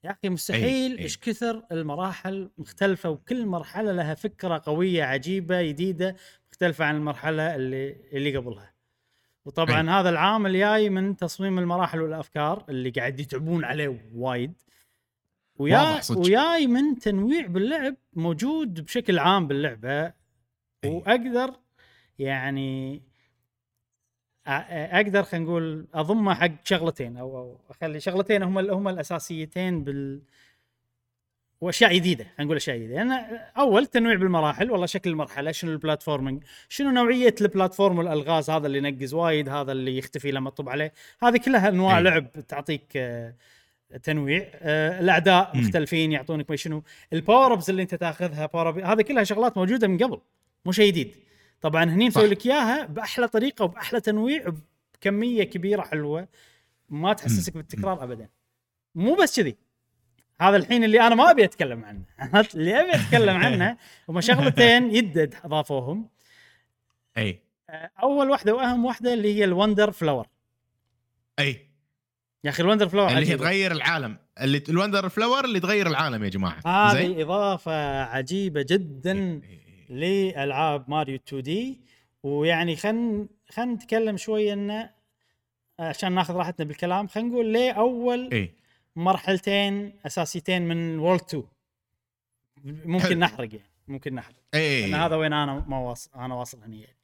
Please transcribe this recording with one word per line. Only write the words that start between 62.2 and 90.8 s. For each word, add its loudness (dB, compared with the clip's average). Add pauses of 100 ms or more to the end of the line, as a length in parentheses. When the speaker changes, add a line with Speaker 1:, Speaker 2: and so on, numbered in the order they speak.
Speaker 1:
عرفت؟ 4
اللي 2
أبي 2
أتكلم 4
عنه 2 (120)
Speaker 2:
<laughs> -20
Speaker 1:
هم -2
شغلتين 6
يدد 2
أضافوهم. -4 (1080)
Speaker 2:
إي. -2 (300)
Speaker 1:
آه، -16 (120)
أول 2
واحدة 2
وأهم 0
واحدة -2
اللي 0
هي 2
الوندر 4
فلاور. -2 (1120)
Speaker 2:
إي. -2 (760)
Speaker 1:
يا 0
أخي، 0
الوندر 4
فلاور 2
Speaker 2:
اللي 4
هي 2
Speaker 1:
عجيبة. 0
Speaker 2:
تغير 2
العالم. -2 (240)
اللي 2
ت-، -8
الوندر 0
فلاور 0
اللي 0
تغير 0
العالم -2
يا -2
جماعة. -4
Speaker 1:
هذه 6
Speaker 2:
زين؟ 0
Speaker 1:
إضافة -2
عجيبة -4
جدًا -2
Speaker 2:
إي، -4
إي، -20 (280)
إي. -2
Speaker 1:
لألعاب -2
ماريو -2
تو -10
دي. -6 (420)
ويعني، 0
خن-، -2 (240)
خن -6
نتكلم -2
شوية 0
إنه، -6 (920)
عشان -4
ناخذ 0
راحتنا -4
بالكلام، -4
خن -6
نقول -2
ليه 2
أول -2
Speaker 2:
إي. -2 (420)
Speaker 1:
مرحلتين 0 (120)
أساسيتين -4
من -4